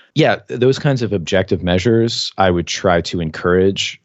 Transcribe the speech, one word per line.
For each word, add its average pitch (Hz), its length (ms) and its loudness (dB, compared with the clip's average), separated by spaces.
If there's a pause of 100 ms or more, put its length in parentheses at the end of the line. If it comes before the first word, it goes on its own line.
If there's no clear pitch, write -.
(140)
Yeah, 131 240 2 (100)
th-, 123 120 -8
those 131 200 2
kinds 135 220 0
of 107 100 -2
objective 95 520 -2
measures 113 720 0
I 95 140 2
would 87 160 0
try 87 340 0
to 90 180 -6
encourage, 90 840 0